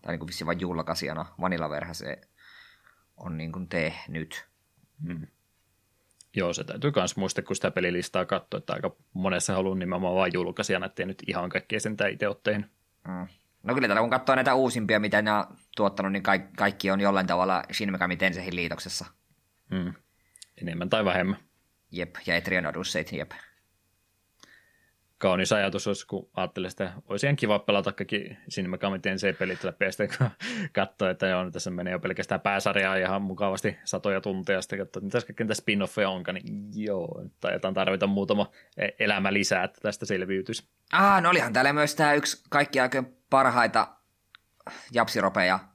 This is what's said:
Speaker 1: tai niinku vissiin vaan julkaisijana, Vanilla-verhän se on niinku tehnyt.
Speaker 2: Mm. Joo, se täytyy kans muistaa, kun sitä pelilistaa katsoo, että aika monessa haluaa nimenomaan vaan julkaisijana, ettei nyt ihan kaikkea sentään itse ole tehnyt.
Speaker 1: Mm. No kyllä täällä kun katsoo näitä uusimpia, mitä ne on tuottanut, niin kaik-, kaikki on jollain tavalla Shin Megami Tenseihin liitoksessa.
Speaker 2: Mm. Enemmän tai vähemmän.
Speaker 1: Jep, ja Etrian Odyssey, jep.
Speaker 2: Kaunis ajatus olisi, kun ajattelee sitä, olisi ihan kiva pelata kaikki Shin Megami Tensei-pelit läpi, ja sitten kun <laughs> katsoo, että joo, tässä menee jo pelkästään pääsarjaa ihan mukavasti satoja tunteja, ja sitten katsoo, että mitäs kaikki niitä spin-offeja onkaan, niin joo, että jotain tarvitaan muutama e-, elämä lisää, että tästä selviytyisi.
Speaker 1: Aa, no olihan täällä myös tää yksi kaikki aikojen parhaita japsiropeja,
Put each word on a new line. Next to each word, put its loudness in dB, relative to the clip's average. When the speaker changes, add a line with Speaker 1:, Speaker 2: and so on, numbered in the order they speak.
Speaker 1:
tai -6
niinku -6
vissiin -8
vaan 0
julkaisijana, -4
Vanilla-verhän -4
se -10
on -10
niinku -8
tehnyt. -4
Speaker 2:
Mm. -8
Joo, 0
se -6
täytyy -2
kans 2
muistaa, -2
kun -4
sitä 0
pelilistaa 0
katsoo, -4
että -6
aika -4
monessa 0
haluaa 0
nimenomaan -2
vaan 2
julkaisijana, -2
ettei -6
nyt -8
ihan -2
kaikkea -4
sentään -2
itse -2
ole -4
tehnyt. 0
Speaker 1:
Mm. -8
No 0
kyllä 2
täällä 4
kun 2
katsoo 4
näitä 4
uusimpia, 2
mitä 4
ne 2
on 4
tuottanut, 2
niin -2
kaik-, 0
kaikki 0
on 2
jollain 4
tavalla 2
Shin -4
Megami 0
Tenseihin -2
liitoksessa. -6
Speaker 2:
Mm. -4
Enemmän -4
tai 2
vähemmän. 2
Speaker 1:
Jep, -8
ja 2
Etrian 0
Odyssey, -4
jep. -6
Speaker 2:
Kaunis 2
ajatus 0
olisi, -4
kun -8
ajattelee -4
sitä, -6
olisi -2
ihan 4
kiva 4
pelata 2
kaikki -4
Shin -4
Megami -2
Tensei-pelit -2
läpi, 0
ja -2
sitten -2
kun 2
<laughs> -6
katsoo, 0
että -2
joo, 0
tässä -8
menee -4
jo -2
pelkästään -4
pääsarjaa 2
ihan 0
mukavasti -2
satoja -2
tunteja, -2
ja -2
sitten -8
katsoo, -8
että -10
mitäs -2
kaikki -6
niitä 0
spin-offeja 0
onkaan, -4
niin -10
joo, -4
että -8
jotain -2
tarvitaan 2
muutama 2
e-, 0
elämä 2
lisää, 2
että -8
tästä -4
selviytyisi. -4
Speaker 1:
Aa, 6
no 4
olihan 2
täällä 4
myös 2
tää 6
yksi 0
kaikki 2
aikojen 0
parhaita 6
japsiropeja, 4